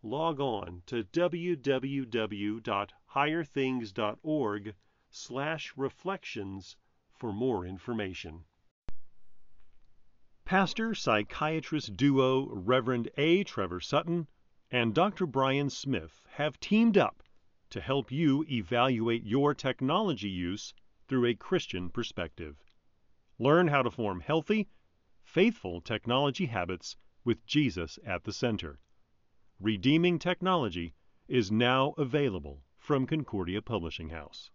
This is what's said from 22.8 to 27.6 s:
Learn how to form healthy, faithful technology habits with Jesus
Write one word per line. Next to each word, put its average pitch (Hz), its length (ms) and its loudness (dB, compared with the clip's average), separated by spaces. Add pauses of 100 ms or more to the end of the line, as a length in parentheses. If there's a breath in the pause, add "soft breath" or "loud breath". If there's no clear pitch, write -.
Learn 156 300 6
how 143 140 4
to 120 80 4
form 101 300 -2
healthy, 165 480 0 (540)
faithful 160 580 2
technology 131 680 0
habits 92 500 -4 (280)
with 117 220 0
Jesus 92 600 0